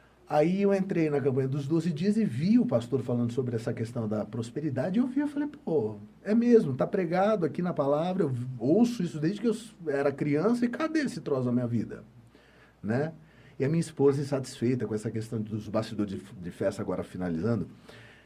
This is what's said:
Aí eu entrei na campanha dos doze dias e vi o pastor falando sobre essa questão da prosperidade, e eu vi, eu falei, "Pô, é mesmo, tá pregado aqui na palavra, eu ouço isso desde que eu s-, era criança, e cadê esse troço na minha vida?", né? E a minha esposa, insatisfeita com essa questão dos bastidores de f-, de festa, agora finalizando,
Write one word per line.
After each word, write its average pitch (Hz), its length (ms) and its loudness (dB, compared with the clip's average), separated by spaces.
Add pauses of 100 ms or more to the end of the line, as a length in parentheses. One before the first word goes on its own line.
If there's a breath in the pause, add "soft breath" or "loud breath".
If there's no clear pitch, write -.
(280 loud breath)
Aí 165 360 4
eu 196 100 6
entrei 170 360 2
na 143 120 0
campanha 131 260 2
dos 135 200 -4
doze 165 240 2
dias 185 260 0
e 220 80 2
vi 160 320 2
o 240 80 6
pastor 120 360 0
falando 120 300 0
sobre 120 240 -2
essa 113 160 -2
questão 113 360 -4
da 104 180 -2
prosperidade, 151 720 -4
e 240 40 4
eu 269 60 0
vi, 262 120 -2
eu 294 80 0
falei, 294 200 -4 (160)
"Pô, 110 340 -2 (260)
é 202 100 0
mesmo, 226 400 6
tá 165 140 0
pregado 185 580 2
aqui 151 160 -2
na 180 120 -2
palavra, 156 500 0
eu 139 100 0 (240)
ouço 180 460 4
isso 156 160 -4
desde 170 200 -2
que 240 80 -2
eu 226 40 4
s-, - 200 -8 (140)
era 143 260 4
criança, 165 540 2
e 240 40 0
cadê 311 320 -2
esse 233 200 -4
troço 131 240 0
na 123 60 0
minha 123 160 0
vida?", 95 360 -4 (800 soft breath)
né? 139 320 -2 (460 soft breath)
E 135 40 0
a 135 60 2
minha 165 100 2
esposa, 139 400 2
insatisfeita 131 680 -2
com 107 80 -4
essa 107 160 -4
questão 110 280 -6
dos 107 300 -6
bastidores 107 420 -2
de 98 60 -6
f-, - 180 -14
de 87 160 -10
festa, 98 300 -4
agora 92 220 -4
finalizando, 90 640 -2 (580 loud breath)